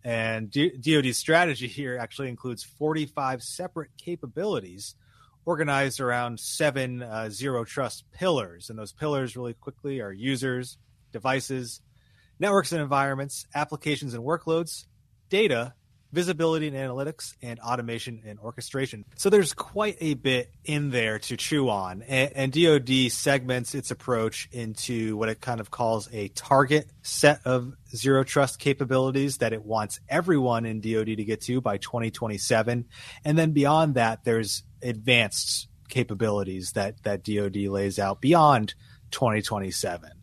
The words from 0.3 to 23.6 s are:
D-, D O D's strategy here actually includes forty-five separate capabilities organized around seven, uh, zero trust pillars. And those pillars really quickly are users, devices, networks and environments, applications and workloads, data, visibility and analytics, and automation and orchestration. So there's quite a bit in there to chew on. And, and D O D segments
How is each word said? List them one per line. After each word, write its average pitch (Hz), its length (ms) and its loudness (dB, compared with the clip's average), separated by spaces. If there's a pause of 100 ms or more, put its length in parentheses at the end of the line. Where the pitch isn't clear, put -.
D-, 143 300 0
D 151 160 4
O 147 60 6
D's 127 160 0
strategy 156 500 2
here 127 300 -8
actually 123 320 -8
includes 120 340 -8
forty-five 147 800 -4
separate 170 540 -10
capabilities 135 960 -8 (480)
organized 143 560 0
around 120 400 -2
seven, 127 600 -2
uh, 110 280 -6
zero 117 360 -4
trust - 460 -6
pillars. 117 580 -2
And 110 100 -14
those 104 140 -12
pillars 135 420 -2
really 123 200 -8
quickly 139 440 -8
are 101 120 -8
users, 127 680 -4 (340)
devices, 131 680 -4 (580)
networks 196 320 2
and 165 80 0
environments, 139 760 0
applications 147 600 -2
and 117 100 -8
workloads, 165 640 -2 (440)
data, 135 440 2 (400)
visibility 160 560 2
and 135 80 -6
analytics, 135 640 -6
and 117 180 -10
automation 117 680 -4
and 104 140 -14
orchestration. 120 640 -6 (140)
So 196 120 2
there's 190 240 6
quite - 460 -4
a 156 140 0
bit 127 380 0 (120)
in 147 260 -2
there 110 300 0
to - 160 -8
chew 139 340 0
on. 95 340 -2
And, 135 300 2
and 135 180 0
D 165 180 6
O 147 100 8
D 131 300 2
segments 127 680 0